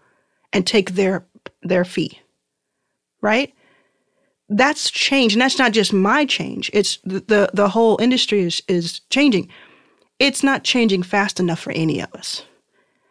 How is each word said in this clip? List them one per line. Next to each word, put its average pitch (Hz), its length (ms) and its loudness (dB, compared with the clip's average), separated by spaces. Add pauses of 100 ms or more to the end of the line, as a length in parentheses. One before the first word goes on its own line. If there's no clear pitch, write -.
(540)
and 190 140 0
take 196 240 2
their, 190 340 0 (380)
their 180 220 0
fee, - 340 -6 (1000)
right? 233 320 0 (960)
That's 262 420 0
change. 247 420 2
And 233 80 2
that's 262 160 0
not 247 140 2
just 202 200 2
my 214 340 2
change. - 480 -6
It's - 300 0
the, 190 180 -6
the, 202 320 2
the 202 160 2
whole 220 320 2
industry 233 400 2
is, 175 260 -2
is 170 320 -2 (100)
changing. 254 400 2 (720)
It's 277 240 0
not 269 200 0
changing 196 400 0
fast 202 360 -2
enough 170 200 -2
for - 120 -10
any 160 280 -2
of - 140 -10
us. - 300 -12 (680)